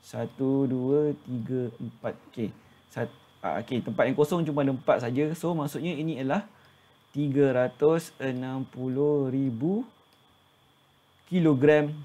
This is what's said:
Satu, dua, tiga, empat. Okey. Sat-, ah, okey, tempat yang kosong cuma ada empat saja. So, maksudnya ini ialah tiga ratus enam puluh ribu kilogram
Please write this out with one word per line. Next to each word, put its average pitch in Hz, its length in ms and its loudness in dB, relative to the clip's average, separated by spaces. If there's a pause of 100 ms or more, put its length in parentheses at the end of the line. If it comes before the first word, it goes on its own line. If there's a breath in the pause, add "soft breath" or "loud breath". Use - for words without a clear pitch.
Satu, 135 640 -2
dua, 135 480 0 (140)
tiga, 123 500 -4
empat. 113 400 -10 (160)
Okey. 110 160 -6 (400 soft breath)
Sat-, 113 300 -8 (260)
ah, 87 160 -2
okey, 113 240 -4
tempat 113 240 0
yang 131 80 0
kosong 160 300 2
cuma 147 180 0
ada 139 80 2
empat 127 320 2
saja. 143 320 0
So, 170 160 -4
maksudnya 156 400 -4
ini 156 300 -4
ialah 151 260 -2 (640 soft breath)
tiga 139 400 2
ratus 147 640 2
enam 131 480 -4
puluh 135 640 0
ribu 135 560 -2 (1400)
kilogram 151 640 4 (120)